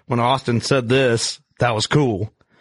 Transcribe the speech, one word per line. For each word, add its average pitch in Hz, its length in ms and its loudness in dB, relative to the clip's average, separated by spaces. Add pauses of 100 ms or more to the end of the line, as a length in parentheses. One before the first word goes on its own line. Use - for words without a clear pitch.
when 120 120 -2
Austin 120 420 0
said 127 280 -2
this, 127 520 0 (200)
that 120 140 0
was 107 120 -2
cool." 113 460 0 (280)